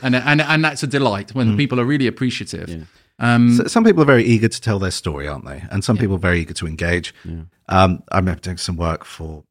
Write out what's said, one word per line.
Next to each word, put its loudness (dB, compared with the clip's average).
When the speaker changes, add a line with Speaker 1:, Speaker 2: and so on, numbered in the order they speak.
Speaker 1:
and, 0
and, 2
and 0
that's -2
a -4
delight -2
when 0
Speaker 2:
Mm. 0
Speaker 1:
people 0
are 0
really 0
appreciative. -6
Speaker 2:
Yeah. -12
Speaker 1:
Um, 4
Speaker 3:
S-, -2
some 4
people 6
are 6
very 6
eager 4
to -10
tell -2
their -2
story, -8
aren't -10
they? -14
And -4
some 0
Speaker 1:
Yeah. 0
Speaker 3:
people 0
are -2
very 0
eager -8
to -8
engage. -4
Speaker 2:
Yeah. -10
Speaker 3:
Um, 4
I 0
remember -2
doing -8
some -6
work -4
for -16